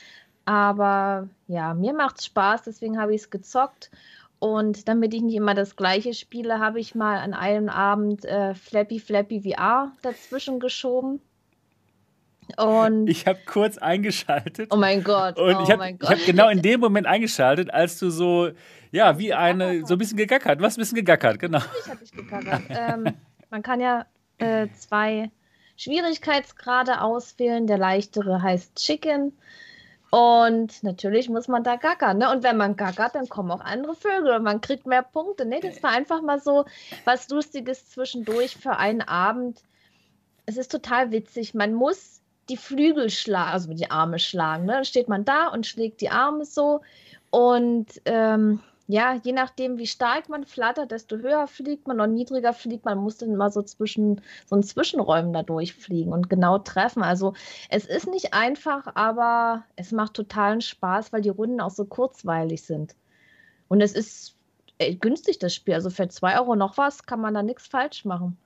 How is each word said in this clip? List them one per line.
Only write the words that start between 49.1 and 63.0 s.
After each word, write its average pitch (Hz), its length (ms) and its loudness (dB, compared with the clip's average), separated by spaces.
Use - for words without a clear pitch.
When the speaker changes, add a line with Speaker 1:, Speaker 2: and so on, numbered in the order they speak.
Speaker 1:
je 247 80 -4
nachdem, 262 480 -2
wie 233 80 -8
stark 254 420 -2
man 302 160 -10
flattert, 247 460 -4
desto 220 280 -8
höher 285 280 0
fliegt 285 400 -10
man 247 140 -2
und 214 120 2
niedriger 240 400 0
fliegt 233 320 -10
man. 208 120 -2
Man 196 80 -4
muss 214 140 -6
dann 226 120 -6
immer 202 220 2
so 208 100 -2
zwischen, 208 580 -2
so 202 100 0
in 202 80 4
Zwischenräumen 175 680 0
da 160 120 -4
durchfliegen 170 680 -6
und 180 160 0
genau 185 300 4
treffen. 196 460 -2
Also 190 300 0
es 208 180 -2
ist - 220 -4
nicht 370 260 -4
einfach, 277 600 -2
aber 233 680 0
es 180 160 -14
macht 214 220 -2
totalen 214 460 0
Spaß, 196 520 -4
weil 220 100 -2
die 202 60 0
Runden 220 320 -2
auch 180 100 -4
so 202 140 -6
kurzweilig 165 800 -4
sind. 151 320 -8